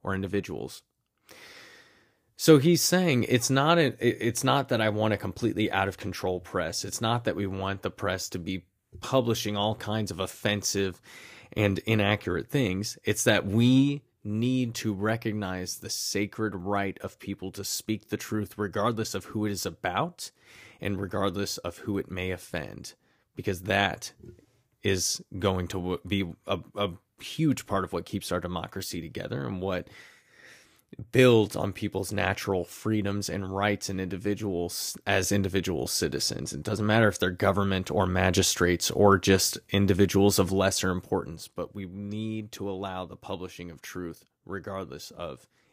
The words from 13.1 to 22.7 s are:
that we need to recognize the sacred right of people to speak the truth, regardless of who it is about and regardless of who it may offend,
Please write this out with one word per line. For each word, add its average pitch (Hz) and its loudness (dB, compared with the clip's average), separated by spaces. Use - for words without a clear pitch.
that 107 4
we 131 4
need 120 0
to 110 -2
recognize 101 -2
the - -12
sacred 104 -2
right 98 -2
of - -12
people 95 -8
to 98 -10
speak - -6
the 104 -4
truth, - -6
regardless 107 0
of 95 -6
who 107 -4
it 101 0
is 95 -6
about 95 -4
and 101 -2
regardless 98 -2
of - -8
who 98 -4
it - -6
may 92 -4
offend, 65 -10